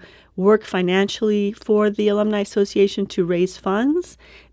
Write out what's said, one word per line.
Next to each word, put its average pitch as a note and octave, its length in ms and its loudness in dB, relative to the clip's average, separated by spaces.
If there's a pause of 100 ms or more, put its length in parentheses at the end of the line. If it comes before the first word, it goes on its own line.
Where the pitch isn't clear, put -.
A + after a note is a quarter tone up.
(340)
work G#3 300 2
financially G3 880 0
for G#3 360 0
the G#3 200 0
Alumni G#3 320 0
Association G3+ 680 0
to F#3+ 180 -2
raise F3+ 320 0
funds, C4+ 640 -2 (340)